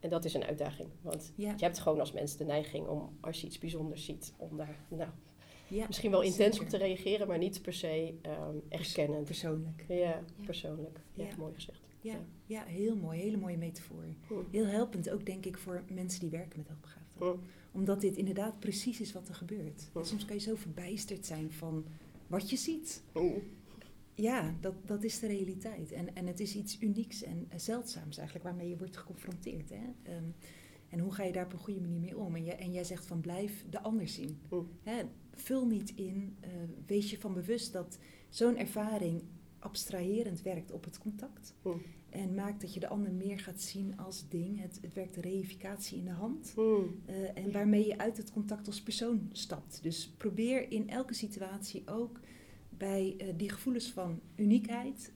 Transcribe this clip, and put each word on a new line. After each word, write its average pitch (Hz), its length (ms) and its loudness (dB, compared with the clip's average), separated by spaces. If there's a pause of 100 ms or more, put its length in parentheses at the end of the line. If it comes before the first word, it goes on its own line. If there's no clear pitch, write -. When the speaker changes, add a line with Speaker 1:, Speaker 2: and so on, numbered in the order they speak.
Speaker 1:
En 170 80 0
dat 165 160 2
is 165 100 0
een 131 100 4
uitdaging, 147 440 -2 (140)
want 156 340 -2
Speaker 2:
Ja. 208 200 0
Speaker 1:
je - 80 2
hebt 170 140 4
gewoon 156 220 6
als 135 120 2
mens 143 240 0
de 151 80 -2
neiging 151 420 0
om, 151 340 -2
als 165 200 -4
je 170 60 -6
iets 170 120 -8
bijzonders 160 460 -4
ziet, - 320 -8
om 160 200 -8
daar, 151 220 -6 (100)
nou, 165 220 -4 (580)
Speaker 2:
Ja, 214 180 2
Speaker 1:
misschien 208 240 2
wel 190 120 10
intens 202 340 8
Speaker 2:
zeker. - 60 0
Speaker 1:
op 196 60 -2
te 214 80 2
reageren, 196 520 4
maar 170 100 4
niet 190 240 2
per 180 100 -4
se, 165 500 0
ehm, 151 320 -4 (140)
Speaker 2:
Pers-, 160 280 -2
Speaker 1:
erkennend. 147 280 4
Speaker 2:
persoonlijk. 160 640 -2
Speaker 1:
Ja, 180 80 2
Speaker 3:
Ja. 170 260 4 (220)
Speaker 1:
persoonlijk. 160 560 -4 (120)
Ja, 196 120 -4
Speaker 2:
Ja. 202 140 -6
Speaker 1:
mooi 156 160 -4
gezegd. - 260 -12 (200)
Speaker 2:
Ja, 220 120 -6
Speaker 1:
Ja. 214 60 -6 (280)
Speaker 2:
ja, 214 180 -4
heel 208 320 4
mooi. 165 240 0
Hele 214 160 2
mooie 185 220 0
metafoor. 165 460 -4 (220)
Speaker 1:
Hmm. 190 240 -2
Speaker 2:
Heel 208 160 6
helpend 208 440 2
ook, 208 160 0
denk 190 200 -4
ik, 185 120 -4
voor 180 240 -4 (100)
mensen 180 280 -2
die 170 100 0
werken 160 280 -4
met 151 100 -8
hoogbegaafden. - 600 -6
Speaker 1:
Hmm. 180 120 2 (320)
Speaker 2:
Omdat 196 280 4
dit 196 160 4
inderdaad 196 440 0
precies 214 400 0
is 202 120 -4
wat 180 160 -8
er 175 60 -8
gebeurt. 170 580 -6
Speaker 1:
Hmm. 165 120 0
Speaker 2:
Soms 208 200 0
kan 208 120 -4
je 208 60 0
zo 220 120 2
verbijsterd 190 720 -4
zijn 156 260 -2
van 160 320 -2 (420)
wat 196 240 0
je 262 60 4
ziet. - 460 -2 (100)
Speaker 1:
Hmm. 165 220 6 (800)
Speaker 2:
Ja, 214 460 4
dat, 190 140 0 (100)
dat 208 200 0
is 220 140 0
de 226 80 -2
realiteit. 190 680 -2
En, 175 220 -4
en 180 120 -2
het 180 140 -2
is 202 140 -2
iets - 260 -4
unieks 220 420 2
en, 170 260 -4
eh, 175 100 -8
zeldzaams 220 580 -4
eigenlijk 170 320 -6
waarmee 175 200 -4
je 175 80 -4
wordt 185 200 -6
geconfronteerd, 170 720 -8
hè? 214 140 -6 (180)
Ehm, 170 200 -6 (680)
en 170 100 -2
hoe 190 140 2
ga 202 120 -2
je 180 80 2
daar 180 120 2
op 185 80 -8
een 175 60 -6
goede 196 220 -2
manier 170 200 0
mee 175 180 -2
om? 180 180 0
En 165 80 -2
jij, 175 140 -2
en 180 140 -2
jij 180 120 0
zegt 175 220 -6
van, 170 140 0
blijf 190 500 -2
de - 120 -2
ander 220 260 2
zien. 147 400 -6
Speaker 1:
Hmm. 175 200 0 (140)
Speaker 2:
Hè, 220 200 -2 (320)
vul 262 320 2
niet 214 300 4
in, 196 440 -2
eh, 175 100 -10 (360)
wees 202 240 4
je 208 80 -4
van 190 160 -4
bewust 208 380 0
dat 175 260 -4 (300)
zo'n 233 280 6
ervaring 208 680 2 (360)
abstraherend 196 840 0
werkt 185 300 -4
op - 120 -6
het - 140 -10
contact. 214 640 -8
Speaker 1:
Hmm. 175 200 -2 (280)
Speaker 2:
En 190 240 0
maakt 202 260 0
dat 175 140 -6
je 175 60 -2
de - 80 -2
ander 202 240 2
meer 196 260 0
gaat - 220 -8
zien 196 380 -2
als 190 300 -8
ding. 190 320 0
Het, 180 220 -6
het 170 120 -8
werkt 190 200 -4
de 175 60 -4
reificatie 190 800 -2
in 180 60 -2
de 185 60 -2
hand. 220 440 -2
Speaker 1:
Hmm. 208 520 6
Speaker 2:
Eh, 190 300 -2
en 190 100 -2
Speaker 1:
Ja. 202 60 2
Speaker 2:
waarmee 208 340 8
je 208 120 2
uit 220 180 2
het 214 160 -8
contact 208 340 0
als 202 160 -4
persoon 226 500 2
stapt. - 500 -6
Dus 165 340 -2
probeer 226 540 4
in 214 200 0
elke 254 240 0
situatie 196 720 -4
ook 233 340 -2 (480)
bij, 196 500 2
eh, 190 80 -4 (100)
die 196 140 2
gevoelens 240 400 0
van 175 300 0 (160)
uniekheid 240 800 6